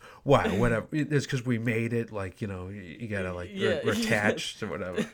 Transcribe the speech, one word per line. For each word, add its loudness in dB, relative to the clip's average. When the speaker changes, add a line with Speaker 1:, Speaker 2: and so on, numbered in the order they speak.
Speaker 1:
"Why? 6
Speaker 2:
<laughs> 2
Speaker 1:
Whatever. 2
It's 0
'cause -4
we 2
made 0
it." -2
Like, -6
you -2
know, -6
you, -10
you -10
gotta, -2
like, -6
Speaker 2:
Yeah, 0
Speaker 1:
we're, -6
we're 2
Speaker 2:
<laughs> 0
yeah. 0
Speaker 1:
attached 0
or -4
whatever. -4